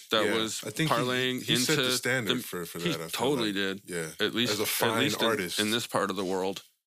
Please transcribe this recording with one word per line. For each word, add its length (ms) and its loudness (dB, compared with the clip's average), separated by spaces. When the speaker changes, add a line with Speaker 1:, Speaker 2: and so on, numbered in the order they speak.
Speaker 1:
that 140 6
Speaker 2:
Yeah. 100 2
Speaker 1:
was 300 -2
Speaker 2:
I 40 -4
think 200 0
he, 60 4
Speaker 1:
parlaying 480 0
Speaker 2:
he 140 4
set 200 4
the 60 2
Speaker 1:
into 140 2
Speaker 2:
standard 400 0
Speaker 1:
the 60 -6
Speaker 2:
for, 220 -6
for 140 -10
Speaker 1:
he 120 -2
Speaker 2:
that, 100 -2
I 60 -8
feel 20 -12
Speaker 1:
totally 420 0
Speaker 2:
like. 40 -6
Speaker 1:
did. 320 -2
Speaker 2:
Yeah. 380 -4
Speaker 1:
At 80 -2
least, 200 0
Speaker 2:
As 60 -2
a 40 0
Speaker 1:
at 60 0
Speaker 2:
fine 300 0
Speaker 1:
least 220 0
in, 60 2
Speaker 2:
artist. 320 0
Speaker 1:
in 120 2
this 140 0
part 240 0
of 60 -4
the 100 -2
world. 380 -2